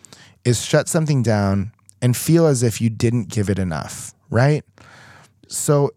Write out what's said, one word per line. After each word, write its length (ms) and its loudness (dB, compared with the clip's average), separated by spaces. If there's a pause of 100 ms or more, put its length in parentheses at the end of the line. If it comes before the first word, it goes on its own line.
(440)
is 220 0
shut 220 0
something 340 0
down 520 0 (280)
and 140 2
feel 300 2
as 180 2
if 160 0
you 100 0
didn't 380 -2
give 220 -4
it 100 -2
enough, 540 -8 (160)
right? 340 2 (880)
So 480 0